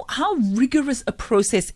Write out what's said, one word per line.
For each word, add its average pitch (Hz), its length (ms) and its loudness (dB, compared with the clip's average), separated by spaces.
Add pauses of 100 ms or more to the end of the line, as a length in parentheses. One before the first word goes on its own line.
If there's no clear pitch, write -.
how 381 240 -2
rigorous 262 720 0
a - 60 -2
process 202 640 0